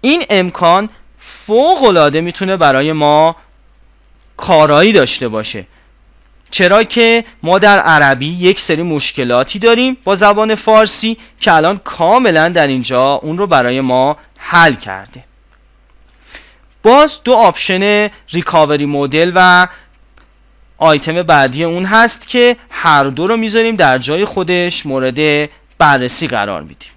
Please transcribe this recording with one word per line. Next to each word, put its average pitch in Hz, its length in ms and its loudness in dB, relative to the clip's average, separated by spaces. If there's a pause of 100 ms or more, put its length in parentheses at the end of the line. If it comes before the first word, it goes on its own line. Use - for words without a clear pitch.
این 302 280 0
امکان 185 600 0 (280)
فوق‌العاده 208 1040 0
می‌تونه 185 360 -6
برای 147 360 0
ما 151 420 2 (1000)
کارایی 156 540 2
داشته 135 360 0
باشه، 107 380 -8 (840)
چرا 202 320 2
که 226 420 0 (180)
ما 180 160 0
در 202 200 4
عربی 143 480 2
یک 180 320 0
سری 160 240 -4
مشکلاتی 139 760 -4
داریم 233 440 0
با 196 120 -2
زبان 208 400 2
فارسی 220 640 0 (220)
که 185 140 0
الان 165 240 2
کاملاً 180 720 0
در 170 180 0
اینجا 131 460 -2
اون 156 240 -6
رو 202 100 -4
برای 131 340 0
ما 131 360 -2 (200)
حل 170 360 2
کرده. 101 500 -14 (1600)
باز 285 400 4
دو 247 100 2
آپشن 208 760 0 (220)
ریکاوری 151 540 0
مدل 147 500 -2
و 180 320 4 (1080)
آیتم 160 460 0
بعدی 147 400 0
اون 175 220 -4
هست 226 420 0
که 240 300 0 (120)
هر 147 340 2
دو 139 240 -4
رو 226 100 0
می‌ذاریم 226 380 -2
در 143 220 2
جای 151 280 -4
خودش 175 600 -4
مورد 143 640 -2 (280)
بررسی 139 500 0
قرار 101 340 -6
می‌دیم. 73 360 -20